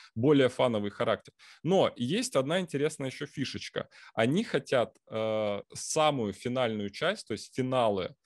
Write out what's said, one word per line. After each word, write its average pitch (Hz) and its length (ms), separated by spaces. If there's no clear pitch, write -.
более 135 340
фановый 110 400
характер. 113 420
Но 165 320
есть 151 400
одна 147 240
интересная 147 500
ещё - 160
фишечка. - 640
Они 139 300
хотят, 127 520
э, 107 520
самую 139 600
финальную 113 560
часть, 185 380
то 113 60
есть - 220
финалы, 120 580